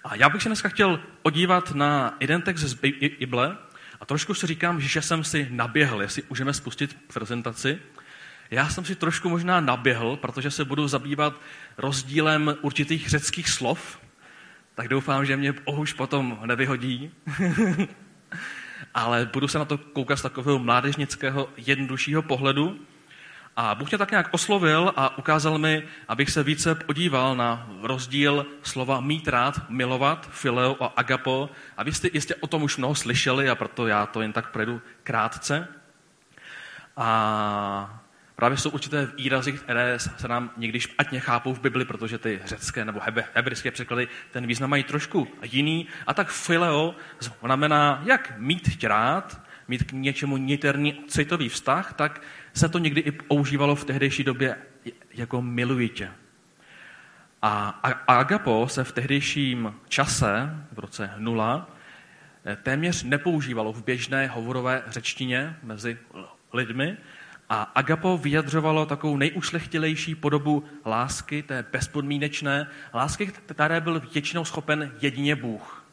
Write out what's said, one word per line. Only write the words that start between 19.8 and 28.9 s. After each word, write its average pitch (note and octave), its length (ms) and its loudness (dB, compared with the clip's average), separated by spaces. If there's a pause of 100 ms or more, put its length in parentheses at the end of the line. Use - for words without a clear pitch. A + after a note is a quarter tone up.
z - 20 -6
takového C3 380 0
mládežnického, C3+ 1000 2
jednoduššího C3+ 640 0
pohledu. C#3+ 580 2 (760)
A A2 200 2
Bůh C#3 160 -4
mě G#3+ 60 0
tak G3 140 0
nějak G3 200 4
oslovil F3+ 640 4
a C3 220 2
ukázal D#3 400 2
mi, D#3 260 2 (240)
abych B2+ 220 0
se D3+ 140 2
více D#3 320 2
podíval C#3 600 2
na A#2+ 340 -2 (120)
rozdíl C3+ 640 2 (180)
slova C3 360 0